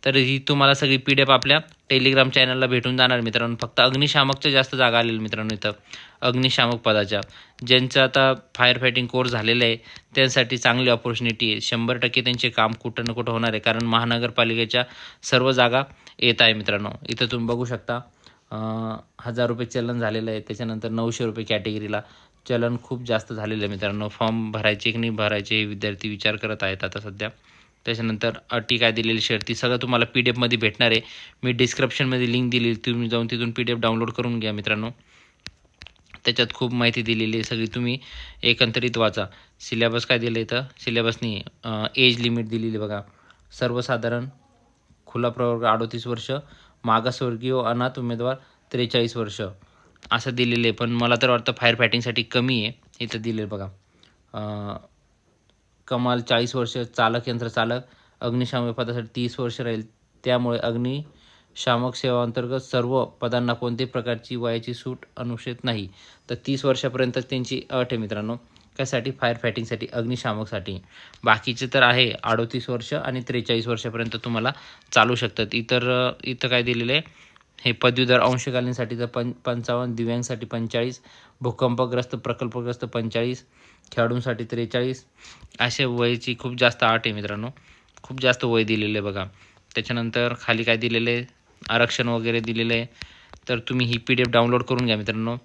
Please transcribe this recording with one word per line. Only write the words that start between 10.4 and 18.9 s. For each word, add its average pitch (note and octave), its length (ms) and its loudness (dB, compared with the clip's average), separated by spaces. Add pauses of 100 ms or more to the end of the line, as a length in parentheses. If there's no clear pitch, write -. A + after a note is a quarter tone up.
चांगली B2 320 4
ऑपॉर्च्युनिटी A#2 640 0
आहे. G#2 80 -2
शंभर A#2 360 -2
टक्के B2 240 0
त्यांचे B2 300 0
काम A2 220 2
कुठं A#2+ 340 -6
ना A#2+ 60 -2
कुठं A#2 200 -2
होणार A2+ 180 0
आहे, A2 80 -2
कारण A2+ 240 0
महानगरपालिकेच्या A#2 1040 2 (380)
सर्व C3 300 4
जागा B2 300 4 (360)
येत A#2+ 220 4
आहे A2+ 120 8
मित्रांनो. G#2 380 -2 (180)
इथं A#2 180 -2
तुम्ही A#2 220 -2
बघू A#2+ 160 0
शकता, A#2+ 360 -6 (500)
अ, G#2+ 60 -10 (640)